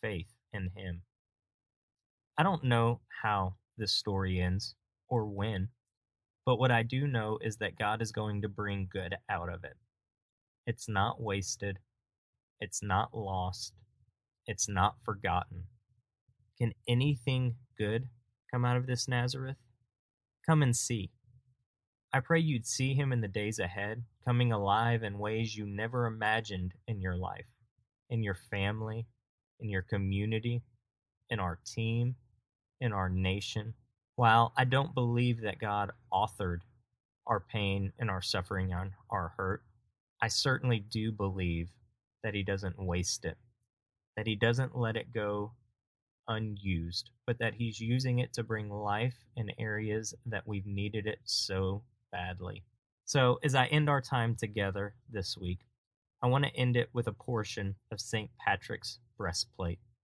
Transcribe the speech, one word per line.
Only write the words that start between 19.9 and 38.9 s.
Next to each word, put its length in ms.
Come 160
and 120
see. 360
I 60
pray 200
you'd 260
see 280
him 180
in 80
the 80
days 300
ahead, 460
coming 280
alive 500
in 160
ways 360
you 120
never 400
imagined 680
in 140
your 140
life, 280
in 140
your 160
family, 560
in 80
your 140
community, 800
in 120
our 260
team, 480
in 140
our 160
nation. 640
While 420
I 80
don't 300
believe 480
that 160
God 320
authored 500
our 140
pain 580
and 100
our 140
suffering 500
and 200